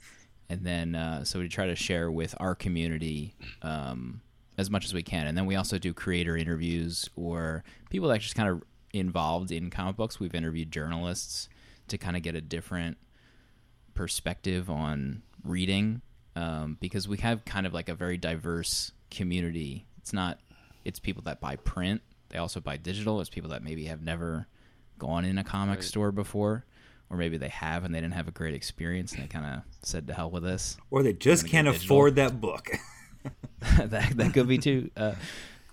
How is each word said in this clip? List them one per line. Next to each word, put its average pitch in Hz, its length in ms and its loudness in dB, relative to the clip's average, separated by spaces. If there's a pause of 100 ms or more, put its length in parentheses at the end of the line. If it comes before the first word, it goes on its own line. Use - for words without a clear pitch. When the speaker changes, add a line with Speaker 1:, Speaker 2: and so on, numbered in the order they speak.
(500)
Speaker 1:
And 92 160 -4
then, 85 300 0
uh, 80 280 -2
so - 160 -2
we 90 80 -2
try 95 200 -2
to 85 100 -2
share 85 340 0
with 82 260 -2
our 92 180 0
community, 80 800 -2 (260)
um, 65 580 -6 (380)
as 98 120 0
much 101 140 2
as - 100 -6
we 87 80 0
can. 82 240 -2
And 80 120 0
then 95 80 2
we 95 100 2
also 95 220 0
do 87 160 -2
creator 87 420 2
interviews 82 800 0
or 82 480 -4 (260)
people 180 200 2
that 117 60 6
are 104 60 0
just - 140 -6
kind 107 140 2
of 85 120 0 (300)
involved 90 640 0
in 87 160 -2
comic 95 260 -2
books. 110 240 -4
We've 87 160 -4
interviewed 80 340 -2
journalists 85 800 -4 (400)
to 98 100 -6
kind 90 200 -2
of 85 40 -2
get 82 140 -4
a 80 60 -4
different 85 560 -4 (960)
perspective 90 760 -2
on 76 520 -2 (200)
reading, 98 600 2 (340)
um, 78 460 -2
because 90 260 -2
we 101 120 -2
have 113 260 0
kind 98 200 -2
of, 87 80 -4
like, 85 140 -4
a 85 80 -4
very 90 220 -2
diverse 85 720 -2 (180)
community. 85 760 -4 (140)
It's - 120 -12
not, 92 260 -2 (460)
it's - 160 -8
people - 240 -6
that - 160 -6
buy 69 160 -6
print. 92 460 -2 (260)
They - 120 -8
also 85 200 -4
buy 71 160 -6
digital. 98 460 -2
It's 80 80 -6
people 80 220 -8
that 69 120 -6
maybe 78 220 -6
have 80 160 -8
never 82 460 -2 (520)
gone 82 240 0
in 95 140 2
a 95 80 0
comic 98 320 0
Speaker 2:
Right. - 80 -6
Speaker 1:
store 104 260 0
before, 104 540 0 (440)
or 90 80 -4
maybe 85 200 0
they 67 120 -4
have 80 340 -4
and 87 100 -2
they 80 60 -2
didn't 85 140 -2
have 85 160 -4
a - 20 -10
great 80 220 -4
experience 85 580 -4
and 67 100 -8
they 69 60 -8
kinda 73 380 -6 (180)
said, 76 240 -4
"To - 60 -4
hell 82 180 -4
with 87 120 -2
this." 92 340 -2 (120)
Speaker 3:
Or 135 140 4
they 120 80 6
just 165 320 6
Speaker 1:
I'm - 40 -4
gonna - 40 -2
Speaker 3:
can't 160 140 8
Speaker 1:
go 139 80 8
digital. - 240 6
Speaker 3:
afford 143 180 10
that 127 240 6
book. 95 340 -4
<laughs> - 60 -2 (800)
Speaker 1:
<laughs> - 0 - (180)
That, 110 380 4
that 113 180 6
could 123 140 8
be 127 100 6
too, 131 380 4
uh, 107 200 0 (580)